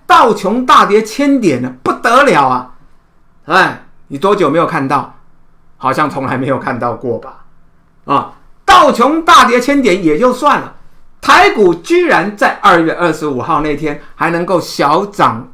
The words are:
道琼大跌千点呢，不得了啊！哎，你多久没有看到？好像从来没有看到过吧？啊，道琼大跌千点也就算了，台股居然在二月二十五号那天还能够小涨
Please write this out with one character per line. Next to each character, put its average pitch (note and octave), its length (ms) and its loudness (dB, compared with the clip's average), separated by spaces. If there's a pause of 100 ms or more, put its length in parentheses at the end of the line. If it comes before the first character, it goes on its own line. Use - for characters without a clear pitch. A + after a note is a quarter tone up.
道 D4 280 2
琼 A#3 320 -4
大 B3+ 200 4
跌 G3+ 160 2
千 C#4 380 0
点 D3 220 0
呢， B2+ 200 -8
不 F4 120 -4
得 A3 300 2
了 C#3+ 260 2
啊！ B2+ 240 -6 (720)
哎， D#3 400 -2 (240)
你 - 80 -10
多 G3 180 0
久 F3+ 140 0
没 D3 80 -2
有 E3 100 0
看 D3 180 -4
到？ C3+ 300 -4 (640)
好 C3 160 -4
像 D3 160 -2
从 C3+ 160 -8
来 B2+ 120 -4
没 C3 100 -4
有 C3 120 -2
看 B2+ 180 -8
到 B2 180 -6
过 A#2 220 -8
吧？ - 280 -18 (580)
啊， - 300 -4 (320)
道 F4 260 4
琼 D4 320 0
大 D#4+ 220 6
跌 A#3+ 120 0
千 C#4 240 0
点 G3 220 0
也 D3+ 140 2
就 B3 160 2
算 B3+ 260 0
了， - 160 -14 (460)
台 E4+ 300 4
股 F#3+ 240 2
居 E4+ 320 0
然 G3+ 280 0
在 - 260 -2
二 F#3 200 4
月 D#3+ 120 0
二 F3 200 -2
十 D#3 140 -6
五 B2+ 140 -4
号 D3+ 200 -2
那 D3+ 160 -4
天 D3+ 240 -6 (140)
还 D#3+ 160 -2
能 E3+ 140 -2
够 F3+ 140 0
小 D#3+ 460 -2
涨 C3 480 -2